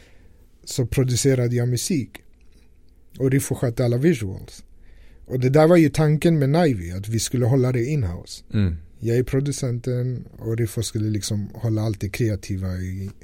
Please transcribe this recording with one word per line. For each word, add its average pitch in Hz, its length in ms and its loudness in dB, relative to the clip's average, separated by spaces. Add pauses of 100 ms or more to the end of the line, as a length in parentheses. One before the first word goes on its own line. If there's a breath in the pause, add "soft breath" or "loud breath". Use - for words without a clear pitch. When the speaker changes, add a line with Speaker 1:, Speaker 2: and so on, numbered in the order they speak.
(640 soft breath)
Speaker 1:
så - 240 -2
producerade 123 680 2
jag 120 120 0
musik. 123 500 -2 (1000)
Och 131 120 2
Riffo 139 240 0
skötte 123 300 0
alla 120 120 2
visuals. 110 640 -2 (640 soft breath)
Och 131 140 -4
det 127 100 2
där 151 180 6
var 175 100 8
ju 156 120 8
tanken 156 500 2
med 135 100 2
Naivi, 131 420 2
att 98 160 -8
vi 113 120 -2
skulle 123 260 -2
hålla 127 260 2
det 120 140 -2
in-house. 120 580 -4 (100)
Speaker 2:
Mm. 95 220 2 (240)
Speaker 1:
Jag 113 180 0
är 131 60 4
producenten 123 1040 -4 (120)
och 113 180 -4
Riffo 117 260 -2
skulle 107 260 -4
liksom 104 440 -4
hålla 110 280 -2
allt 107 200 -4
det 101 80 -4
kreativa 98 680 -4
i 92 320 -8 (140)